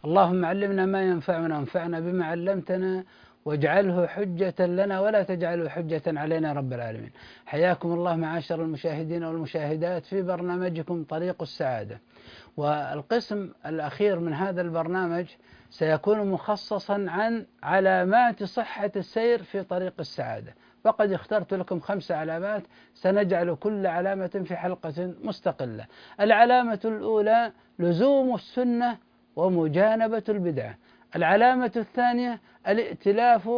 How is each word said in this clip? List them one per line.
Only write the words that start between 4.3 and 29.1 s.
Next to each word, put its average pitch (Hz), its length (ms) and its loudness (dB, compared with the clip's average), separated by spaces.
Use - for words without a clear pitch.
لنا 190 340 0
ولا 208 220 2
تجعله 175 460 -2
حجة 165 380 -4
علينا 156 420 0
يا 147 60 -2
رب 135 180 -4
العالمين. 113 380 -8
حياكم 170 460 2
الله 170 240 0
معاشر 165 460 -2
المشاهدين 160 640 -4
والمشاهدات 160 800 -4
في 190 160 -4
برنامجكم 175 840 -4
طريق 175 380 -6
السعادة، 113 580 -6
والقسم 151 960 -2
الأخير 160 520 0
من 170 140 -2
هذا 180 280 -2
البرنامج 170 680 -2
سيكون 202 560 2
مخصصا 202 840 -2
عن 214 380 -2
علامات 190 800 4
صحة 202 540 -4
السير 226 460 0
في 196 200 -6
طريق 185 380 -4
السعادة، 113 540 -8
وقد 208 280 4
اخترت 196 420 -2
لكم 180 260 -4
خمس 196 320 -4
علامات 165 500 -4
سنجعل 185 600 2
كل 202 320 -2
علامة 185 580 -2
في 170 120 -6
حلقة 175 680 -6
مستقلة. 127 640 -6
العلامة 226 640 6
الأولى 220 680 2
لزوم 247 560 4
السنة 240 640 -2